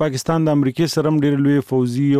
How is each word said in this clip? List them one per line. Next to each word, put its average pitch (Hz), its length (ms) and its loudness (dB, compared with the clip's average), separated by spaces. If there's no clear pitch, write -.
پاکستان 156 440 -2
د 151 100 2
امریکې 143 360 0
سره 156 180 0
هم 151 120 0
ډېرې 143 220 0
لویې 143 260 0
فوزي 127 360 0